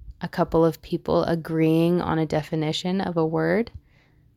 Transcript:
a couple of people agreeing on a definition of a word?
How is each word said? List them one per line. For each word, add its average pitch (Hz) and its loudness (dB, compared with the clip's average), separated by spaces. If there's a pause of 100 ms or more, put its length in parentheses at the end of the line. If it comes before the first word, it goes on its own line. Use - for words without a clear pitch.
(220)
a 170 -6
couple 165 2
of 160 0
people 165 -2
agreeing 165 2
on 160 -2
a 160 0
definition 156 -2
of 175 -4
a 165 2
word? 165 0 (640)